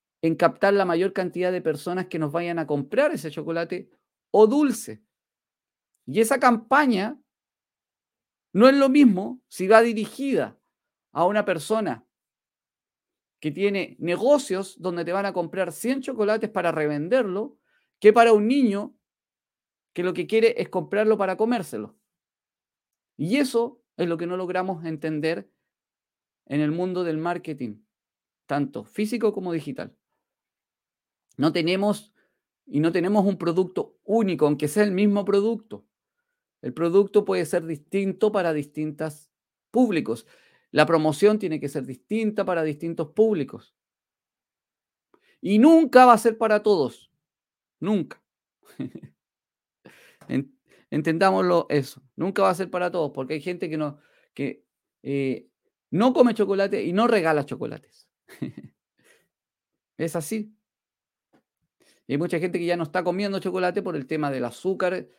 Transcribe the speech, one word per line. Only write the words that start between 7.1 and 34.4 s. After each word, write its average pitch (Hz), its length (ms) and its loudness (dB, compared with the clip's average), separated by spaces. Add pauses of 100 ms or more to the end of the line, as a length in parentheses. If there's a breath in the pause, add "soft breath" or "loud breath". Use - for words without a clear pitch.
no 220 160 8
es 269 60 6
lo 277 140 4
mismo 247 600 4
si 185 200 -6
va 220 140 8
dirigida 220 760 -4 (540)
a 160 140 0
una 208 180 0
persona 175 600 -4 (1300)
que 151 140 -6
tiene 196 480 -4
negocios 190 800 -2
donde 170 240 -4
te 175 80 -6
van 196 140 -2
a 196 60 -4
comprar 175 380 -4
cien 254 300 -4
chocolates 214 500 -2
para 175 220 -2
revenderlo, 180 840 -2 (420)
que 208 120 8
para 233 200 8
un 214 160 4
niño 233 480 0 (1000)
que 175 60 -4
lo 180 100 -2
que 175 140 -4
quiere 220 340 2
es 190 80 -4
comprarlo 208 480 0
para 190 220 -2
comérselo. 190 580 -4 (1200)
Y 175 200 -2
eso 240 460 -2 (140)
es 175 100 -2
lo 165 120 -2
que 170 80 -6
no 180 100 -6
logramos 185 480 -4
entender 160 680 -4 (920)
en 143 160 -4
el 151 100 0
mundo 180 320 -4
del 165 140 -2
marketing, 156 680 -8 (600)
tanto 139 400 -6
físico 214 480 -2
como 185 220 -6
digital. 147 420 -10 (1400)
No 151 120 0
tenemos, 185 600 -2 (540)
y - 140 -4
no 160 120 0
tenemos 190 320 2
un 196 140 0
producto 170 680 -4
único, 190 420 0